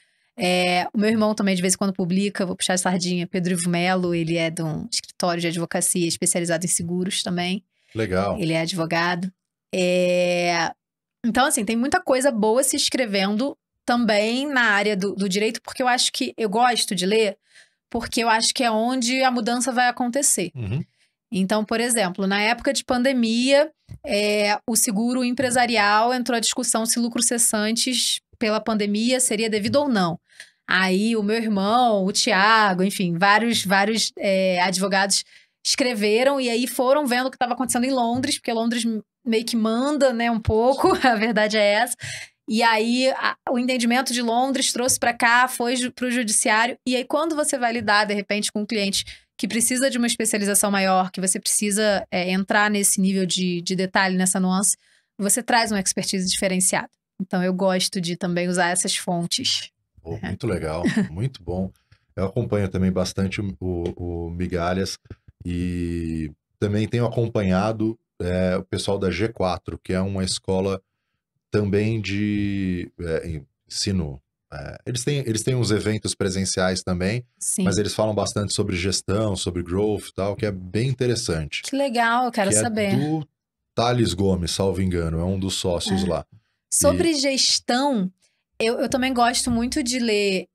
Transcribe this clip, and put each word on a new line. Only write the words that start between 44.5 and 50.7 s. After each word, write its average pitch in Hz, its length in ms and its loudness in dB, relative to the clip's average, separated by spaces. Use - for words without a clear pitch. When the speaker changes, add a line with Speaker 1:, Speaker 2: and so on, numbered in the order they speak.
Speaker 1:
trouxe 254 260 0
pra 233 160 0
cá, 240 340 4
foi 247 280 -2
ju-, 247 160 -4
pro 247 180 -4
judiciário, 233 640 2
e 247 100 0
aí 247 80 -4
quando 311 300 -2
você 294 240 0
vai 240 140 0
lidar, 214 320 2
de 208 100 -2
repente, 208 380 -2
com 214 100 -4
um 208 40 -6
cliente 202 380 -2
que 202 100 -2
precisa 247 420 0
de 233 80 -4
uma 240 80 2
especialização 214 640 0